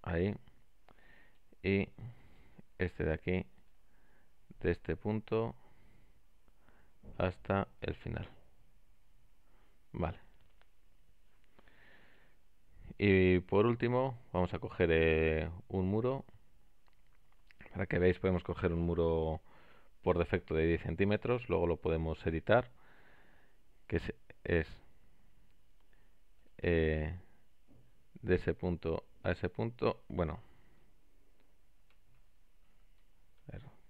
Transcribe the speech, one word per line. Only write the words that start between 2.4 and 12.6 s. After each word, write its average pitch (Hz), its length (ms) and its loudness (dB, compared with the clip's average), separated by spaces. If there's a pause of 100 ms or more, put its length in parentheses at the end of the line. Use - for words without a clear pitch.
este - 280 -2
de 78 80 2
aquí. 92 320 -2 (1120)
De 90 120 2
este 82 260 -2
punto 110 580 -2 (1600)
hasta 92 500 0 (120)
el - 160 -4
final. - 320 -6 (1700)
Vale. 85 260 -2 (2750)